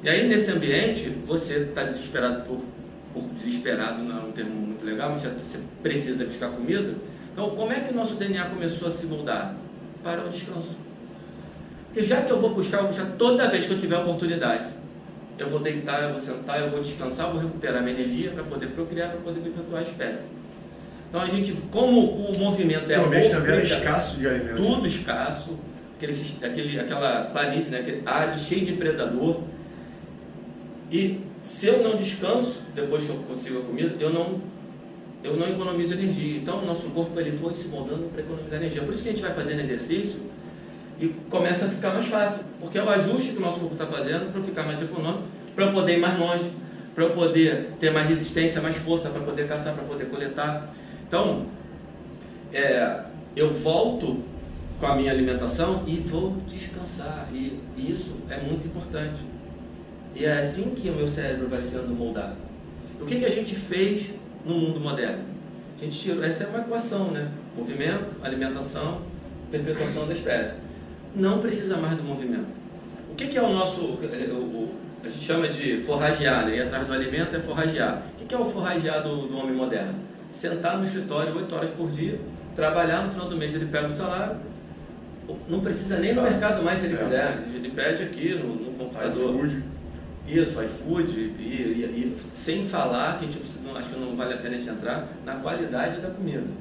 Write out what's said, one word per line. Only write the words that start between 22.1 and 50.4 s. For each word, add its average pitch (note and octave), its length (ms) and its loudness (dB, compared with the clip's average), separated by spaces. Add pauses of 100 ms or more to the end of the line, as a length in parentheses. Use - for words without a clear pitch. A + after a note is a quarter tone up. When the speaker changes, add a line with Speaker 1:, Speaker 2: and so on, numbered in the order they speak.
Speaker 1:
movimento F3+ 540 4
é D3 60 6
Speaker 2:
Realmente, C#3+ 340 8
também D#3+ 200 4
era F#3+ 60 8
Speaker 1:
obriga-, - 200 6
Speaker 2:
escasso - 420 2
de C3 80 2
alimento. A#2+ 340 2
Speaker 1:
tudo A#3 260 4
escasso, D3 720 -2 (400)
aquele D3 160 -4
sis-, - 300 -6
aquele, C#3 360 -2
aquela B2 520 2
planície, C#3 400 2
né, B2 80 -2
aquele A#2+ 260 -4
área D3 320 2
cheio F#3 280 2
de E3 80 0
predador. D#3 680 2 (1500)
E F#3+ 280 2 (220)
se - 260 0
eu A#3+ 160 8
não G#3+ 140 4
descanso, G3+ 640 0 (140)
depois C#3+ 280 0
que - 60 -2
eu B2+ 80 -2
consigo B2+ 420 -6
a - 40 -4
comida, C#3+ 360 0
eu D#3 120 2
não, E3+ 280 0 (840)
eu D3 120 0
não E3+ 140 2
economizo F3 440 0
energia. D#3+ 440 0
Então, F3 220 -2
o F3+ 60 -4
nosso E3 240 -2
corpo, E3+ 300 -2
ele D3 180 0
foi E3+ 180 -2
se - 120 -8
moldando D3+ 360 -4 (100)
pra D#3+ 80 -6
economizar D#3 380 -6
energia. D3+ 240 -2
Por G3 100 -2
isso - 100 -4
que A#3+ 60 -2
a - 20 0
gente F#3 100 0
vai F3+ 120 -2
fazendo D3+ 280 -2
exercício C#3 580 0 (800)
e E3 80 2 (220)
começa F3+ 360 4
a F#3+ 40 2
ficar F#3+ 240 0
mais A#3 140 2
fácil, G#3 340 2 (180)
porque F3 180 -4
é A3 60 2
o G#3+ 60 4
ajuste G#3 420 4
que - 60 -4
o F#3+ 40 0
nosso F3 180 0
corpo D#3 160 -2
tá D3+ 120 -2
fazendo D3+ 440 0
pra F#3+ 100 -2
ficar D#3+ 220 -2
mais D3+ 180 -2
econômico, E3 420 -2 (320)
pra G3 100 6
eu G3 80 6
poder F3 240 6
ir - 20 8
mais F3+ 200 6
longe, F3 320 2 (420)
pra E3 120 4
eu E3 60 6
poder D#3+ 680 6
ter D#3 120 6
mais D#3 160 4
resistência, D#3+ 540 4
mais D#3+ 160 0
força, E3 320 2
pra C#3+ 120 -4
poder D3 260 -2
caçar, D3+ 260 -2
pra C#3 100 -4
poder C#3+ 220 -4
coletar. D3 640 -2 (380)